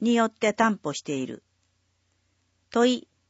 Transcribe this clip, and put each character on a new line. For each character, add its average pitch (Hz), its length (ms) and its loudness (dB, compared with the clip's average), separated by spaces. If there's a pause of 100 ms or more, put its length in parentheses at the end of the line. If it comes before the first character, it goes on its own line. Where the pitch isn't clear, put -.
に 233 140 2
よ 226 100 4
っ 226 60 -2
て 214 220 0
担 220 300 0
保 147 100 -6
し - 100 -10
て 147 140 -6
い 131 100 -4
る。 120 160 -12 (1300)
問 240 220 4
い、 - 160 -6 (220)